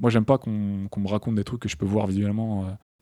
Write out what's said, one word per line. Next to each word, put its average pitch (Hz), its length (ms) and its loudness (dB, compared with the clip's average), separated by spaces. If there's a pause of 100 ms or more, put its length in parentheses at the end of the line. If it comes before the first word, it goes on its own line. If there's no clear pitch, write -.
Moi, 117 80 6
j'aime 110 140 6
pas 135 120 6
qu'on, 101 540 -2
qu'on - 100 -8
me 98 60 0
raconte 107 300 0
des 104 80 0
trucs 120 160 -6
que 107 80 -4
je - 80 -8
peux - 100 -2
voir 104 220 2
visuellement, 101 560 -2
euh, 92 60 -4 (320)